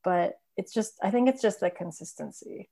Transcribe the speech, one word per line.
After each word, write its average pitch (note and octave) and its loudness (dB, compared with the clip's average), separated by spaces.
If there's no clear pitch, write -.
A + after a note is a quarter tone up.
But F3+ 2
it's F#3+ -6
just, G#3+ -2
I G3 2
think B3 4
it's C4 2
just G#3 2
the F3+ 2
consistency. - -12